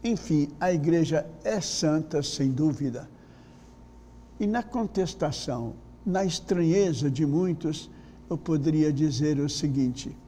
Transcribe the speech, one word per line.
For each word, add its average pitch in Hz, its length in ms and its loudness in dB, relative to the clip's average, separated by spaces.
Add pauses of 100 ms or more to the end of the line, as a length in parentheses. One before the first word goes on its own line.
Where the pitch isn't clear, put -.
Enfim, 156 460 0 (100)
a 185 120 2
igreja 160 540 2 (180)
é 214 160 0
santa, 156 640 0
sem 139 300 -2
dúvida. 139 580 -2 (1300)
E 208 60 0
na 226 160 0
contestação, 151 1120 -4 (320)
na 190 180 0
estranheza 170 840 2
de 139 160 2
muitos, 156 640 0 (400)
eu 170 80 -2
poderia 156 560 2
dizer 147 460 2
o 143 100 0
seguinte 135 640 -2 (120)